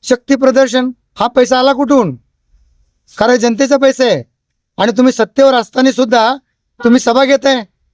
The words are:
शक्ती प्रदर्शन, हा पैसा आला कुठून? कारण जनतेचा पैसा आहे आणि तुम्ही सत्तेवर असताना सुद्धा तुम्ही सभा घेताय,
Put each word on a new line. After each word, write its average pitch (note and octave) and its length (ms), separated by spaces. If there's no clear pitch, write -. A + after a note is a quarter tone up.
शक्ती C4 340
प्रदर्शन, B3+ 540
हा G#3+ 120
पैसा B3 320
आला C4 140
कुठून? A#3+ 440
कारण B3 180
जनतेचा A#3+ 400
पैसा C4 280
आहे E3+ 200
आणि A3+ 100
तुम्ही B3+ 200
सत्तेवर C4 420
असताना C4 360
सुद्धा A#3+ 460
तुम्ही A#3+ 160
सभा B3+ 240
घेताय, C4+ 320